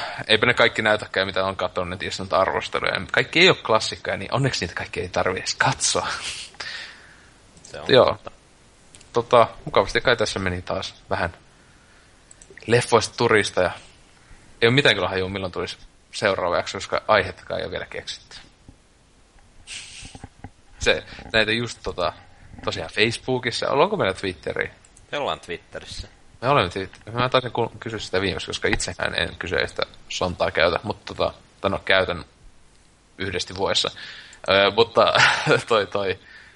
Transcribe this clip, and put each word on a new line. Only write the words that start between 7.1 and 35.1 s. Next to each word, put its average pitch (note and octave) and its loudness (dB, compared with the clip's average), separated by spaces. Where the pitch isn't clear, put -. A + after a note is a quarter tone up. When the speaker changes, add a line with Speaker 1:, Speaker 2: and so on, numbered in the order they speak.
Speaker 2:
Se - -16
on D2+ -14
Speaker 1:
Joo. A#2 8
Speaker 2:
totta. - -2
Speaker 1:
Tota, A#2 6
mukavasti A2 0
kai B2 2
tässä G2+ -2
meni F2+ -2
taas F#2 -6
vähän F#2+ -4
leffoista A2+ 2
turista A2 2
ja F2 2
ei A#2 4
oo A#2 4
mitään C3 4
kyllä F#2 -2
hajua, F#2+ -2
milloin F#2+ -6
tulisi F2 -8
seuraava F#2 0
jakso, - -4
koska - -4
aihettakaan F#2 0
ei E2+ -6
oo F2 -8
vielä E2+ -8
keksitty. - -14
Se, F2 2
näitä G#2+ 4
just A#2 -2
tota, F2 -2
tosiaan F2+ -6
Facebookissa. A#2 -2
Ollaanko F#3 2
meillä G2+ 0
Twitteriä? - -6
Speaker 2:
Me C#3+ -6
ollaan A2 -4
Twitterissä. - -14
Speaker 1:
Me B2 0
olemme B2 4
Twitter-, F#2+ -10
mä B2 0
taisin B2+ 0
ku-, A#2 -2
kysyä A2+ -8
sitä F#2+ -2
viimeksi, F#2+ -2
koska - -2
itsekään - -2
en - -4
kyseistä D#2+ -2
sontaa F2 -2
käytä, E2+ 2
mutta - -8
tota, D#2+ -2
tai G2 0
no, F2 -4
käytän F2+ 2
yhdesti F2+ -6
vuodessa. F2+ 0
Ö, G2+ 6
mutta G2 4